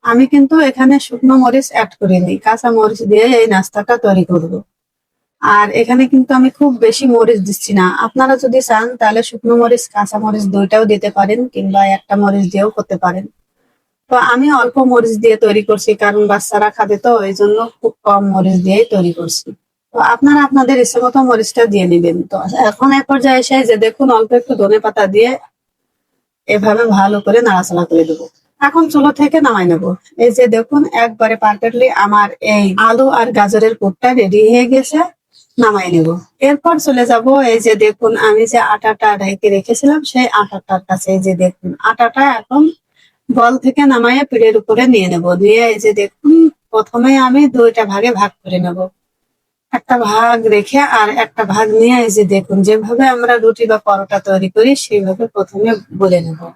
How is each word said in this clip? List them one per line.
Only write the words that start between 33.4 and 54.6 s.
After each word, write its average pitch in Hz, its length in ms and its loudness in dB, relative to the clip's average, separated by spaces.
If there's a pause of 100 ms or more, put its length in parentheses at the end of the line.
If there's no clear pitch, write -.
পুরটা 202 280 -2 (100)
রেডি 202 280 2
হয়ে 240 260 4
গেছে, 269 280 0 (580)
নামাই 381 360 0
নেব। 165 140 2 (400)
এরপর 294 260 0 (120)
চলে 254 240 0
যাব, 233 160 0 (260)
এই 226 140 2
যে 220 60 4 (120)
দেখুন, 214 280 0 (140)
আমি 214 160 2 (100)
যে 240 80 2 (140)
আটাটা 214 340 -2 (120)
ঢেকে 196 360 -4
রেখেছিলাম, 277 440 -2 (100)
সেই 254 160 -2 (140)
আটাটার 190 480 -6
কাছে 185 280 -6
এই 190 100 -2
যে 190 60 0 (100)
দেখুন, 180 280 -4 (180)
আটাটা 349 360 0 (140)
এখন 285 240 2 (680)
বল 240 260 2 (100)
থেকে 262 180 0 (100)
নামাইয়া 254 380 0
পিঠের 226 300 2
উপরে 220 240 0 (100)
নিয়ে 190 180 0
নেব। 170 120 -4 (180)
নিয়ে 214 200 4 (100)
এই 214 120 -4
যে 220 60 2 (100)
দেখুন, 240 320 0 (400)
প্রথমে 262 380 0 (160)
আমি 262 140 2 (160)
দুইটা 233 260 2 (100)
ভাগে 214 260 -2
ভাগ 202 120 -2 (120)
করে 180 220 -6
নেব। 175 140 -6 (920)
একটা 254 240 -2 (120)
ভাগ 233 280 2 (180)
রেখে 208 260 0 (180)
আর 214 100 0 (160)
একটা - 200 -8
ভাগ 202 220 -2 (140)
নিয়ে 240 240 4
এই 226 120 -2
যে 208 80 2 (100)
দেখুন, 190 280 -2
যেভাবে 220 420 0 (100)
আমরা 240 200 0 (100)
রুটি 226 260 2
বা 214 160 2
পরোটা 196 320 -2 (100)
তৈরি 190 260 -2
করি 233 180 2 (120)